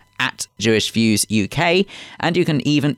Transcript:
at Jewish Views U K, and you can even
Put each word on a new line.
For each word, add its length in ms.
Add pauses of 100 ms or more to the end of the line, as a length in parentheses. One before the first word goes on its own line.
(180)
at 280 (120)
Jewish 320
Views 400
U 180
K, 380 (320)
and 180
you 80
can 240
even 300